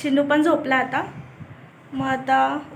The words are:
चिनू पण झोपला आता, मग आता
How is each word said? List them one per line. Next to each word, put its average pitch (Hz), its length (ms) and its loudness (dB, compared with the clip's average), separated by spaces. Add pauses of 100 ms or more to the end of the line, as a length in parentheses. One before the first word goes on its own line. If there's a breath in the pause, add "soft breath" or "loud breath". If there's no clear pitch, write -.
चिनू 285 220 2
पण 294 180 4
झोपला 302 340 2
आता, 277 360 -2 (840)
मग 269 140 -4
आता 269 520 0 (160)